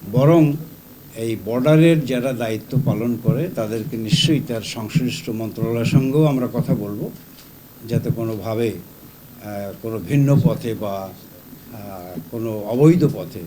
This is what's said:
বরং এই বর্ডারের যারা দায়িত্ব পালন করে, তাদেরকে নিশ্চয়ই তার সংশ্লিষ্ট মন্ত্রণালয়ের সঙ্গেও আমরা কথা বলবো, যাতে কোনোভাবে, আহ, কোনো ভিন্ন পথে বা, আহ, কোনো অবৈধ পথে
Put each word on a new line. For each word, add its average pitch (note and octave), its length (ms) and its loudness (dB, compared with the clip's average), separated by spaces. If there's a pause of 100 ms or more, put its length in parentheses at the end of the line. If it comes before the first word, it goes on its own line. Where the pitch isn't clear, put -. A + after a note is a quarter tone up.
(120)
বরং C#3+ 400 6 (640)
এই A2+ 280 -4
বর্ডারের D3+ 600 4
যারা B2+ 260 -2
দায়িত্ব A2+ 520 -4
পালন A#2 380 0
করে, - 320 0
তাদেরকে A2 420 -4
নিশ্চয়ই A2+ 440 0
তার A2+ 220 -6
সংশ্লিষ্ট A#2+ 680 -4
মন্ত্রণালয়ের A2+ 540 -4
সঙ্গেও C#3 400 2
আমরা C3 280 2
কথা A#2 220 0
বলবো, G#2 360 -6 (800)
যাতে A#2+ 220 -2
কোনোভাবে, A2+ 640 -4
আহ, G2+ 1000 -14 (100)
কোনো A2+ 160 -6
ভিন্ন C#3 420 4
পথে A2+ 340 0
বা, G2 340 -6 (680)
আহ, A2 60 -16 (500)
কোনো A2 380 -6
অবৈধ D3+ 360 6 (100)
পথে F#2 320 -10